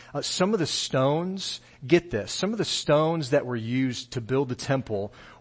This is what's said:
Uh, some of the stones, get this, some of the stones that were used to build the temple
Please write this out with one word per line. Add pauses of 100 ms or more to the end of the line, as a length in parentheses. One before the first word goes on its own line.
(120)
Uh,
some
of
the
stones, (240)
get
this,
some
of
the
stones
that
were
used
to
build
the
temple (260)